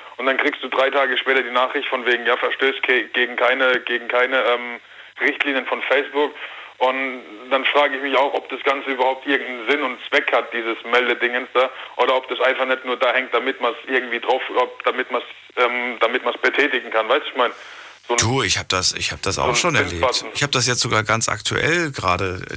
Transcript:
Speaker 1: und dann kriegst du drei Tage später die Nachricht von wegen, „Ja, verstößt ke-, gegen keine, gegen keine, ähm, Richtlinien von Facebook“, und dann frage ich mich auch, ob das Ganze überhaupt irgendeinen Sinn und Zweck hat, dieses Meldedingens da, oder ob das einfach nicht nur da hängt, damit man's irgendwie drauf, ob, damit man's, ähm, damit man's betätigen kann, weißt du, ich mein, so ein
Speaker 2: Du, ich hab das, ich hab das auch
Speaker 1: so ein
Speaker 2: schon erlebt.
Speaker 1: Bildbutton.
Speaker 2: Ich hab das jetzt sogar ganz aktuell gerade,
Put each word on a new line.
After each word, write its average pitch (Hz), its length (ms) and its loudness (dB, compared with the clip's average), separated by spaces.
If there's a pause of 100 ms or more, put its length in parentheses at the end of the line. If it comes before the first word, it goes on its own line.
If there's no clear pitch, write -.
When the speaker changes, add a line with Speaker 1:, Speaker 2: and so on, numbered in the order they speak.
(160)
Speaker 1:
und 127 100 -4
dann 131 100 2
kriegst 139 260 -2
du 127 60 -4
drei 135 220 2
Tage 135 260 2
später 131 260 2
die 120 80 -8
Nachricht 127 380 0
von 127 160 -2
wegen, 117 220 2
„Ja, 123 100 4
verstößt 135 460 0
ke-, 127 260 2
gegen 123 280 -2
keine, 123 440 4
gegen 120 280 -4
keine, 123 360 2
ähm, 120 360 -2 (400)
Richtlinien 135 460 0
von 120 160 -4
Facebook“, 143 520 0 (440)
und 127 440 0 (280)
dann 131 140 2
frage 139 320 2
ich 135 60 -6
mich 135 140 0
auch, 139 180 2
ob - 160 -4
das 131 120 -6
Ganze 139 280 0
überhaupt 131 360 0
irgendeinen 123 420 -2
Sinn 147 140 2
und 123 160 -4 (100)
Zweck 135 240 0
hat, 117 200 2
dieses 113 320 -2
Meldedingens 120 720 0
da, 127 160 2 (260)
oder 127 180 4
ob 127 140 0
das 120 120 -4
einfach 131 260 2
nicht 127 180 -2
nur 123 120 -2
da 123 160 2
hängt, 127 220 -2
damit 127 260 -2
man's 117 260 0
irgendwie 123 340 -2
drauf, 123 220 0 (140)
ob, 123 280 0
damit 123 260 -2
man's, 123 140 -4 (320)
ähm, 123 440 0
damit 120 240 2
man's 117 140 -2
betätigen 127 520 0
kann, 110 180 2
weißt 151 180 2
du, - 40 -8
ich - 60 -10
mein, 123 140 2 (560)
so 120 80 -2
ein 117 60 2
Speaker 2:
Du, 127 220 2
ich 95 160 2
hab 87 100 -4
das, 92 240 2
ich 85 180 -4
hab 76 120 -8
das - 160 -2
auch 69 80 2
Speaker 1:
so - 40 2
ein - 60 0
Speaker 2:
schon 170 180 2
erlebt. 90 260 0
Speaker 1:
Bildbutton. 120 340 0
Speaker 2:
Ich - 100 -2
hab - 80 -2
das 120 160 4
jetzt 120 120 2
sogar 117 220 2
ganz 110 260 2
aktuell 156 640 0
gerade, 92 480 0 (180)